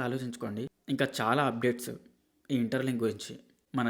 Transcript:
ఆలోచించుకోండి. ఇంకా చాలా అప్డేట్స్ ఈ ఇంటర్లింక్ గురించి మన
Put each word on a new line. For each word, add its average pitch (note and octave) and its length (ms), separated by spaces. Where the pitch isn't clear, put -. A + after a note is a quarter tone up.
ఆలోచించుకోండి. A#2+ 580
ఇంకా C3+ 140
చాలా A#2+ 300
అప్డేట్స్ A#2+ 440
ఈ C#3 60
ఇంటర్లింక్ B2+ 400
గురించి G#2+ 280
మన A#2+ 160